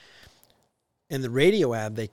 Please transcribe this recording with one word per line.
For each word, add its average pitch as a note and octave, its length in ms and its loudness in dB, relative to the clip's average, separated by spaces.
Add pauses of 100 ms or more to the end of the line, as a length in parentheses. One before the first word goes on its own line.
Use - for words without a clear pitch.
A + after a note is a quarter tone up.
(1080)
In C3+ 120 -6
the B2+ 100 -6
radio D3 420 4
ad, G#2+ 220 -6
they A2 180 -8